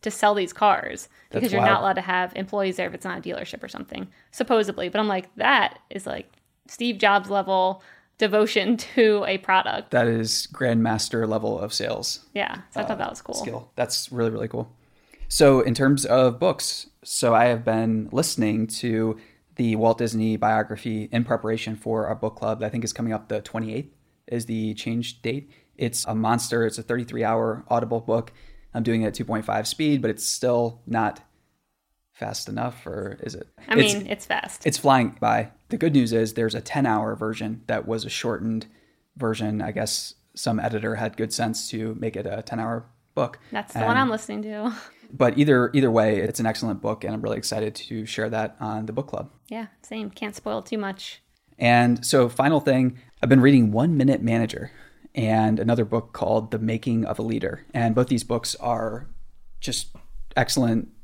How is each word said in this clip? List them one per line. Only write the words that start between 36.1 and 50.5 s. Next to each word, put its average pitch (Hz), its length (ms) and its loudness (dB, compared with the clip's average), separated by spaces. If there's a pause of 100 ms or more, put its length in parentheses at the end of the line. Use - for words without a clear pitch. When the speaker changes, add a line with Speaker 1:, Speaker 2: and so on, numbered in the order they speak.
Speaker 2:
is 110 220 0
there's 110 200 0
a 117 60 -6
ten-hour 107 560 -2
version 110 500 -6
that 110 200 -4
was 110 180 -4
a 117 60 -8
shortened 110 560 -4 (500)
version. 110 460 -2
I 107 100 -6
guess - 420 -4 (200)
some 110 240 -2
editor 110 380 -2
had 110 200 -6
good 110 160 -2
sense 113 380 -4
to 110 280 -6
make 110 180 -4
it 98 100 -6
a 104 160 -6
ten-hour 117 440 -6 (280)
book. 123 240 -2 (140)
Speaker 1:
That's - 220 -8
the 226 60 -4
one 220 100 2
Speaker 2:
And 247 80 4
Speaker 1:
I'm 262 120 2
listening 214 320 -6
to. 214 360 -6
<laughs> - 40 -18 (280)
Speaker 2:
But 123 280 2
either, 131 340 6
either 135 180 4
way, 110 280 4
it's 104 200 -2
an 117 60 -2
excellent 110 380 -2
book, 107 200 -4
and 110 120 -4
I'm 110 80 -6
really 110 160 -4
excited 107 380 -4
to 110 280 -10
share 110 240 -4
that 110 320 -4
on 107 240 -6
the 110 80 -8
book 135 140 -4
club. - 240 -8 (180)
Speaker 1:
Yeah, 220 200 -10 (120)
same. 214 300 -10
Can't 208 260 -10
spoil 214 240 -6